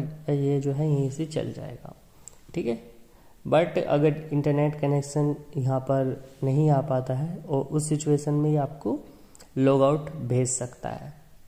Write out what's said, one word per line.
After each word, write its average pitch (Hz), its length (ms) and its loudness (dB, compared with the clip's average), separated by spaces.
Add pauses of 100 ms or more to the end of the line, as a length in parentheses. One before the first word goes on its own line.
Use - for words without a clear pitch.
(320)
ये 143 280 2
जो 139 120 0
है 151 180 0
यहीं 139 200 2
से 156 160 -6
चल 147 260 -6
जाएगा, - 400 -14 (640)
ठीक 185 120 -4
है। 226 120 -2 (680)
But 160 340 2
अगर 151 540 2
internet 147 480 2
connection 143 540 0 (220)
यहाँ 131 240 0
पर 131 440 0 (200)
नहीं 147 260 4
आ 139 100 4
पाता 127 340 -2
है 160 240 -4
और 143 260 -2
उस 151 240 -2
situation 147 460 0
में 151 160 2
ये 151 60 2
आपको 175 420 -2 (600)
log 135 240 6
out 151 280 4
भेज 123 380 0
सकता - 400 -8
है, 131 240 -10 (360)